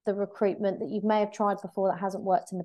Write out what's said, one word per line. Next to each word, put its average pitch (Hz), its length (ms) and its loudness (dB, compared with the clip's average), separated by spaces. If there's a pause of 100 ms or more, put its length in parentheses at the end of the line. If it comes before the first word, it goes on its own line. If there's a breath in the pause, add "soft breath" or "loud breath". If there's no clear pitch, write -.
the 208 80 2
recruitment 202 680 0
that - 100 -6
you 208 140 -2
may 214 160 4
have 208 140 0
tried 202 280 2
before 190 280 0
that 175 100 0
hasn't 190 240 -4
worked 185 300 2
in 185 40 -4
the 175 80 -6